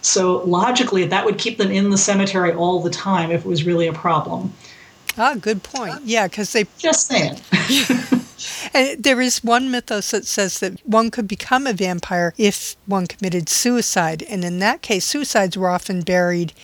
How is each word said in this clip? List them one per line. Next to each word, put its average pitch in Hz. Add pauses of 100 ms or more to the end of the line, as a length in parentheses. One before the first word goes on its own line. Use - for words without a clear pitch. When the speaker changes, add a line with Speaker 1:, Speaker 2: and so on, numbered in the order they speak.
Speaker 1:
So 185
logically, 196
that 190
would 202
keep 226
them 196
in 196
the 196
cemetery 190
all 175
the 170
time 170
if 165
it -
was 165
really 170
a 156
problem. 165 (640)
Speaker 2:
Ah, 254
good 208
point. 262
Yeah, 220
'cause 202
they 214 (140)
Speaker 1:
Just -
saying. 202 (120)
<laughs> 247 (540)
Speaker 2:
And 269
there 262
is 247
one 247
mythos 233
that 202
says -
that 190
one 226
could 214
become 262
a 240
vampire 175
if - (120)
one 190
committed 175
suicide. 185
And 190
in 175
that 226
case, 190
suicides 208
were 185
often 180
buried 175 (100)